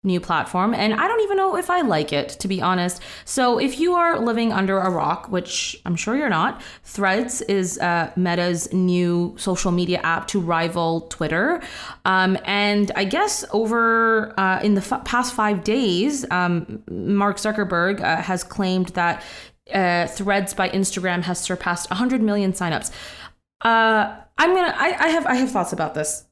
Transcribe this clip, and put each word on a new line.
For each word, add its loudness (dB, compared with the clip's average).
new 2
platform, 0
and 0
I 0
don't 0
even 0
know 2
if -2
I 2
like 0
it, -2
to -4
be 0
honest. 0
So 2
if -2
you 2
are 2
living 0
under 2
a 2
rock, -2
which -4
I'm 0
sure -2
you're 0
not, 0
Threads -2
is, 0
uh, 0
Meta's 0
new 2
social 0
media 0
app -2
to 0
rival 0
Twitter. 0
Um, 4
and 2
I 0
guess -2
over, 2
uh, 2
in 4
the 4
f-, -4
past 0
five 0
days, 0
um, -2
Mark 0
Zuckerberg, 0
uh, 0
has -2
claimed 0
that, -2
uh, 2
Threads -2
by 0
Instagram -2
has -2
surpassed -4
a -2
hundred 0
million 2
signups. -4
Uh, 4
I'm 4
gonna, 2
I, 0
I 4
have, 2
I 2
have 2
thoughts 0
about -2
this -4